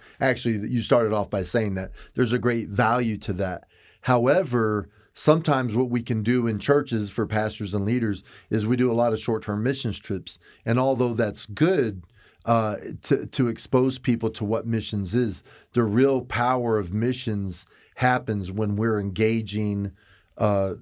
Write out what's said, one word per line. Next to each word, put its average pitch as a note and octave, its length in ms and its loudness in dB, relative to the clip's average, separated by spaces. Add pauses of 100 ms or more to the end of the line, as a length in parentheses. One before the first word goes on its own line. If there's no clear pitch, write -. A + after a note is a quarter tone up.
(220)
actually, A#2+ 480 0
you A#2+ 120 0
started A2+ 300 2
off G#2 180 0
by G2 140 -2
saying G#2 320 -2
that, F#2+ 160 -6 (220)
there's A#2 180 0
a A#2+ 80 0
great A#2 300 -2
value A2+ 480 0
to G2+ 160 -6
that. F#2 320 -4 (380)
However, A#2+ 840 2 (260)
sometimes C#3+ 600 2
what B2+ 140 2
we A#2+ 120 0
can A2+ 220 -2
do A#2+ 240 2
in G#2+ 120 -2
churches B2 500 2
for G#2+ 180 -2
pastors G#2+ 460 -2
and G2+ 100 -2
leaders A2 400 -2 (260)
is G#2+ 160 0
we B2 120 2
do B2+ 120 4
a A2+ 60 0
lot A#2+ 160 2
of A2 80 0
short-term G#2+ 420 -2
missions B2 380 -2
trips. - 400 -8 (260)
And A#2+ 140 2
although B2+ 340 2
that's G#2+ 340 -2
good, A2+ 580 0 (400)
uh, A2 320 2 (240)
to, - 240 0
to B2 220 0
expose B2+ 500 0
people A2+ 320 0
to A2 160 -6
what G#2+ 220 -2
missions G#2 480 -4
is, A#2 280 -2 (300)
the A#2+ 100 2
real B2+ 400 2
power A#2+ 540 0
of F2+ 160 -2
missions G#2+ 720 -2 (300)
happens B2 560 0
when G#2 240 -2
we're A2 240 2
engaging G2+ 920 0 (460)
uh, G2 440 2